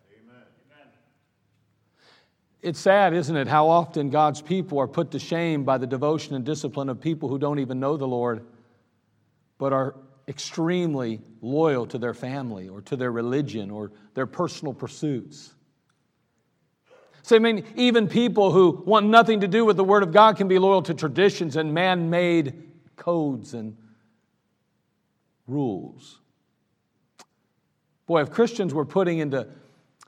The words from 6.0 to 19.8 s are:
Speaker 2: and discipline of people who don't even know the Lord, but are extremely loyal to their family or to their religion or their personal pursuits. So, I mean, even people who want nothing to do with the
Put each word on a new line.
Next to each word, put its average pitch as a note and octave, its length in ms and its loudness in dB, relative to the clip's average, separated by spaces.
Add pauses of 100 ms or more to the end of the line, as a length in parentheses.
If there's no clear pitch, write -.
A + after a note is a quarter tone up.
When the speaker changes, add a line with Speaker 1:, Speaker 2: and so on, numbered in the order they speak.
Speaker 2:
and B2+ 100 -6
discipline C#3+ 440 -6
of B2 120 -8
people D#3 280 -4
who C3+ 100 -4
don't D3 200 -2
even C3 200 -6
know C#3 180 -2
the C#3 120 -6
Lord, A#2+ 380 -4 (1120)
but C3+ 140 -2
are C3+ 220 -2 (320)
extremely D3 920 -4 (220)
loyal C3+ 460 0
to B2+ 100 -8
their A#2 160 -6
family B2 540 -10
or F#2+ 140 -16
to C#3 140 -8
their B2 160 -4
religion A#2 580 -4
or G#2 220 -10 (220)
their - 120 -4
personal D#3 460 -6
pursuits. - 800 -8 (1700)
So, - 120 4
I A3 60 8
mean, A3 240 0 (100)
even A#3 320 2
people G3+ 460 2
who F3 340 4
want G#3 200 4
nothing A3+ 340 6
to G3 80 -2
do A3+ 160 2
with G#3 120 4
the F#3+ 80 2